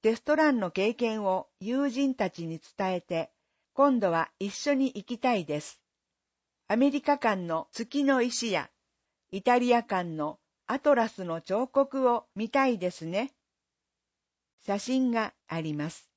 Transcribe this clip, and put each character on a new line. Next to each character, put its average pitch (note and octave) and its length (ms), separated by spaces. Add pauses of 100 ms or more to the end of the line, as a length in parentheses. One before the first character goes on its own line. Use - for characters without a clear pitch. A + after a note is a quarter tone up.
テ A3 140
ス - 40
ト D4 160
ラ D#4 140
ン B3 100
の F3+ 100
経 G3+ 220
験 A3 320
を F#3 240 (120)
友 C4 280
人 C4+ 260
た G3 140
ち E3+ 180
に D#3+ 140 (160)
伝 F#3+ 200
え F3 40
て、 E3 300 (420)
今 C4+ 260
度 F#3+ 140
は E3 260
一 G3 160
緒 C#4+ 200
に C4 200
行 G3+ 100
き A#3 140
た B3 160
い F3 120
で D3+ 160
す。 - 180 (880)
ア G#3 100
メ C4+ 140
リ C#4 120
カ C#4+ 160
館 G3+ 240
の E3 300
月 C4+ 320
の C4+ 180
石 A#3+ 280
や、 D#3+ 200 (600)
イ G3 120
タ B3 160
リ B3 160
ア A#3 80
館 F3+ 280
の D#3 280 (280)
ア C4 120
ト C#4+ 160
ラ A#3 140
ス F#3+ 160
の E3 160
彫 G#3+ 260
刻 C4+ 440
を A#3+ 240
見 A3 160
た C4+ 160
い A#3+ 120
で F3+ 120
す E3 160
ね。 G3+ 260 (1300)
写 G3+ 120
真 B3+ 320
が A3+ 240 (120)
あ E3 140
り D#3 140
ま D3 160
す。 - 260